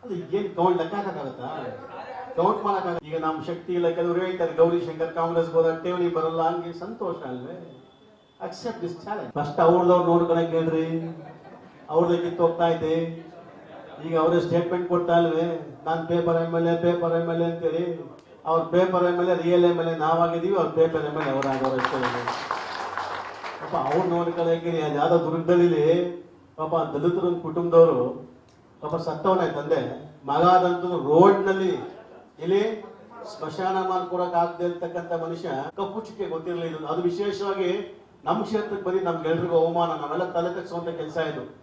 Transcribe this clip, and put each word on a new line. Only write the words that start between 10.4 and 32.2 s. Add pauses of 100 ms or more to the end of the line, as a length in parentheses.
ಹೇಳ್ರಿ, (920)
ಅವ್ರದ್ದು
ಕಿತ್ತು
ಹೋಗ್ತಾ
ಐತೆ. (760)
ಈಗ
ಅವರೇ
ಸ್ಟೇಟ್ಮೆಂಟ್
ಕೊಡ್ತಾ
ಇಲ್ವೇ,
ನಾನ್
ಪೇಪರ್
ಎಮ್
ಎಲ್
ಎ,
ಪೇಪರ್
ಎಮ್
ಎಲ್
ಎ
ಅಂತೇಳಿ. (300)
ಅವ್ರ
ಪೇಪರ್
ಎಮ್
ಎಲ್
ಎ,
ರಿಯಲ್
ಎಮ್
ಎಲ್
ಎ
ನಾವಾಗಿದ್ದೀವಿ,
ಅವ್ರ
ಪೇಪರ್
ಎಮ್
ಎಲ್
ಎ
ಅವರಾಗವ್ರು
ಅಷ್ಟೇ. (1500)
ಪಾಪ
ಅವ್ರು
ನೋಡ್ಕೊಳಕ್ಕೆ
ರೀ,
ಅದ್ಯಾವ್ದೋ
ದುರ್ಗದಲ್ಲಿಲಿ (380)
ಪಾಪ
ದಲಿತರ
ಒಂದ್
ಕುಟುಂಬದವರು (520)
ಪಾಪ
ಸತ್ತವನೇ
ತಂದೆ, (180)
ಮಗ
ಆದಂತೂ
ರೋಡ್ನಲ್ಲಿ (720)